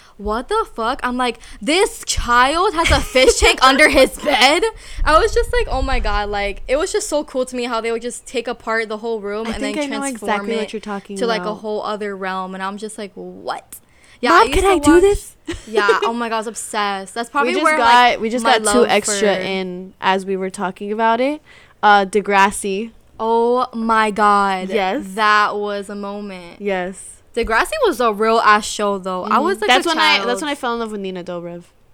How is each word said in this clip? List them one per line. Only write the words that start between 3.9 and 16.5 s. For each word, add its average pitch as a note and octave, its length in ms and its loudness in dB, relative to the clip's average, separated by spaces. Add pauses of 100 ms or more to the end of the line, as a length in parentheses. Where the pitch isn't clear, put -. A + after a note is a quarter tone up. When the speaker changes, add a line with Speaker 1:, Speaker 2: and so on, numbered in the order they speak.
Speaker 1:
bed?" C#4 460 4 (420)
I D4+ 140 6
was G#4 140 2
just A#4 200 0
like, - 160 0
"Oh C4 120 -2
my C4+ 180 0
God," G#3 300 -2
like, G3+ 400 -4
it C4 80 2
was F#4+ 140 -2
just G#4 180 -2
so D4 160 -2
cool B3+ 200 -4
to B3+ 100 -10
me B3 100 -4
how A#3+ 160 -4
they A#3 100 -4
would A3+ 100 -4
just A#3 240 -10
take A#3 220 -6
apart A3+ 420 -4
the G#3+ 100 -6
whole A3+ 220 -6
room G#3 260 -6
Speaker 2:
I A3 40 -4
Speaker 1:
and - 80 -6
Speaker 2:
think C#4 180 -4
Speaker 1:
then C#4+ 140 -4
Speaker 2:
I C#4+ 40 -6
know C#4 40 -6
Speaker 1:
transform B3 320 -6
Speaker 2:
exactly G#3 240 -2
Speaker 1:
it - 20 -2
Speaker 2:
what G#3+ 160 -6
you're A3 60 -10
talking G3+ 380 -10
Speaker 1:
to, A#3 100 -2
like, A3 140 -2
a - 20 -8
Speaker 2:
about. G#3+ 120 -6
Speaker 1:
whole G#3+ 280 -6
other G#3 340 -6
realm, F#3 360 -8
and F#3+ 100 -10
I'm G3 140 -8
just G#3 200 -12
like, G3+ 160 -12
"What?" - 680 -12 (440)
Yeah, A#3+ 80 2
Speaker 2:
"Mom, F4 80 8
Speaker 1:
I A4+ 60 8
used C#4 80 0
Speaker 2:
can F#4 100 2
Speaker 1:
to G4 60 4
Speaker 2:
I F4+ 100 4
do D4 140 4
Speaker 1:
watch F4 80 8
Speaker 2:
this?" G4+ 340 2 (320)
Speaker 1:
Yeah, G#3 340 2
Speaker 2:
<laughs> - 20 0
Speaker 1:
oh A3+ 100 0
my A#3 160 -4
God, A3+ 60 -2
I A3 40 -2
was G#3+ 80 -6
obsessed. G3+ 680 -6